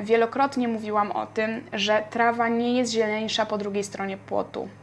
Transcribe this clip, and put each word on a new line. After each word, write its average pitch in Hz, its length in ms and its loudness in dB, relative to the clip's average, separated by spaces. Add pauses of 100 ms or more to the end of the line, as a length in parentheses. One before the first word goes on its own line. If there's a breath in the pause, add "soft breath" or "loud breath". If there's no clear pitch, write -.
wielokrotnie 233 680 2
mówiłam 214 440 0
o 214 140 -2
tym, 220 460 -2
że 214 380 2
trawa 233 380 2
nie 240 300 2
jest 233 140 0
zieleńsza 214 540 0
po 214 120 -2
drugiej 202 260 -2
stronie 196 320 -6
płotu 196 520 -4 (140)